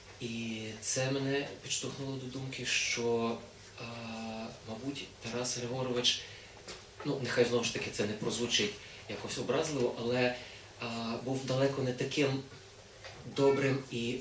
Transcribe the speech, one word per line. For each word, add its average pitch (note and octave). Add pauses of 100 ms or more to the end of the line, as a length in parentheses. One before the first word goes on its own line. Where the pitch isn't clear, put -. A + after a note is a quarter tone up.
(220)
І A2+ (200)
це C3
мене C#3 (160)
підштовхнуло C3+
до B2+
думки, C3
що, A#2 (420)
а, A#2+ (840)
мабуть, B2 (180)
Тарас A#2+
Григорович, B2 (840)
ну, D3
нехай A#2+
знову A#2
ж -
таки -
це G#2+
не G#2
прозвучить A2 (360)
якось -
образливо, C3+
але, B2 (440)
а, A#2 (100)
був C3
далеко C3
не B2+
таким C3+ (920)
добрим C3+
і A#2+